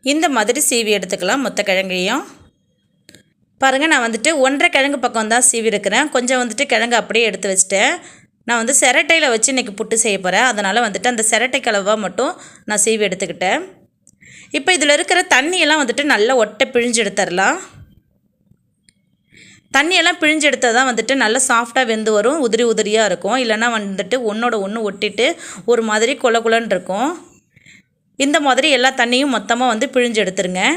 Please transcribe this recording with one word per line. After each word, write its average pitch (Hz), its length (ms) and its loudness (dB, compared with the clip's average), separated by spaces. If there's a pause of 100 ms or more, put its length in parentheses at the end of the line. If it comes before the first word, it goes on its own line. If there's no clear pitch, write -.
இந்த 294 220 0 (100)
மாதிரி 226 320 0
சீவி 226 280 0
எடுத்துக்கலாம் 196 500 -2
மொத்த 202 220 -6
கிழங்கையும். 190 560 -2 (1400)
பாருங்க, 269 300 2
நான் 269 140 2
வந்துட்டு 226 260 -2 (160)
ஒன்றரை 285 280 0
கிழங்கு 277 300 2
பக்கம் 226 260 -2
தான் 247 160 2
சீவி 226 240 0
இருக்கிறேன். 214 440 0
கொஞ்சம் 254 260 0
வந்துட்டு 240 320 -2
கிழங்கு 233 260 0
அப்படியே 214 300 0
எடுத்து 196 220 -6
வச்சுட்டேன். 202 440 0 (520)
நான் 233 140 0
வந்து 240 200 -2
சிரட்டையில 302 520 2
வச்சு 220 200 0
இன்னைக்கு 214 260 -4
புட்டு 226 240 -4
செய்ய 202 220 0
போறேன். 190 260 2
அதனால 208 340 0
வந்துட்டு 208 280 -2
அந்த 220 180 -2
சிரட்டை 247 360 0
கலவா 208 280 0 (100)
மட்டும் 233 260 -2 (380)
நான் 214 160 0
சீவி 214 240 0
எடுத்துக்கிட்டேன். 185 500 -2 (1000)
இப்போ 320 180 0
இதுல 294 220 4
இருக்கிற 359 260 2 (100)
தண்ணியெல்லாம் 311 480 2
வந்துட்டு 262 300 -2
நல்லா 226 220 2 (100)
ஒட்டை 233 220 -2 (100)
பிழிஞ்சு 233 280 0
எடுத்துடலாம். 196 540 0 (2250)
தண்ணியெல்லாம் 339 460 2
பிழிஞ்சு 302 300 2
எடுத்தா 240 260 0
தான் 262 140 2
வந்துட்டு 226 220 -2 (100)
நல்லா 233 160 0 (100)
சாஃப்டா 240 320 0 (100)
வெந்து 220 260 0
வரும், 277 280 0
உதிரி 220 260 0
உதிரியா 214 380 2
இருக்கும். 214 340 -2
இல்லைன்னா 220 240 0 (120)
வந்துட்டு 196 360 -4 (140)
ஒன்னோட 233 260 -2 (100)
ஒண்ணு 214 220 -6
ஒட்டிட்டு 208 400 -2 (440)
ஒரு 233 100 2 (100)
மாதிரி 226 220 0 (100)
கொல 233 120 2 (100)
கொலன்னு 226 280 0
இருக்கும். 196 340 -2 (1120)
இந்த 294 200 2
மாதிரி 262 320 2
எல்லா 254 140 2 (100)
தண்ணியும் 247 360 2
மொத்தமா 233 360 -2
வந்து 220 220 -2
பிழிஞ்சு 240 300 0
எடுத்துருங்க. 185 380 -4 (140)